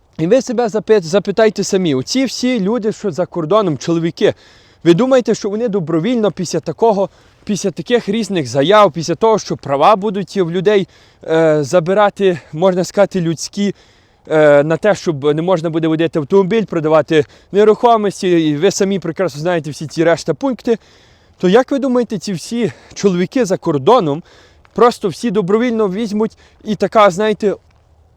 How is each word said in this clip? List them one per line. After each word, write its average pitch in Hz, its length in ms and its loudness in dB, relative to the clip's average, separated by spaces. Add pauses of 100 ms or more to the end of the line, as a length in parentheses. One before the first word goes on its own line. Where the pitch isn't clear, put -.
(180)
і 160 100 -2
ви 247 140 4
себе 233 280 -4
запит-, 208 340 0
запитайте 202 600 0
самі, 180 320 0
оці 254 300 -2
всі 247 340 -2
люди, 208 320 -2
що 196 200 -6
за 165 140 -4
кордоном, 175 520 -2
чоловіки, 170 560 -2 (500)
ви 170 100 6
думаєте, 240 420 2
що 214 140 -6
вони 220 180 -4
добровільно 190 640 -2
після 175 280 -6
такого, 196 500 -2 (340)
після 196 280 -4
таких 220 380 -2
різних 196 380 -4
заяв, 160 440 4
після 165 240 -4
того, 220 240 2
що - 180 -6
права 147 380 2
будуть 196 420 -6
в 175 120 0
людей, 190 380 0 (360)
е, 160 400 2
забирати, 185 760 0 (140)
можна 180 300 0
сказати, 190 380 0
людські, 170 540 -4 (540)
е, 147 340 4
на 160 140 0
те, 202 180 2
щоб 143 280 -6
не 147 180 0
можна 170 280 -2
буде 160 180 -2
водити 160 320 -2
автомобіль, 196 440 0
продавати 156 640 2 (260)
нерухомості, 202 1000 2
і 147 60 0
ви 180 160 2
самі 196 280 -2
прекрасно 156 420 -6
знаєте 160 300 -4
всі 147 160 -12
ці 160 160 -2
решта 160 300 0
пункти, 247 440 -2 (600)
то 180 120 0
як 247 220 2
ви 277 80 -2
думаєте, 247 380 -2
ці 202 160 -8
всі 214 380 -6 (220)
чоловіки 190 520 0
за 180 120 -2
кордоном 160 640 0 (500)
просто 226 360 0
всі 233 220 -4
добровільно 214 580 0
візьмуть 208 480 -4 (260)
і 208 120 -4
така, 202 340 4
знаєте, 202 460 -2 (600)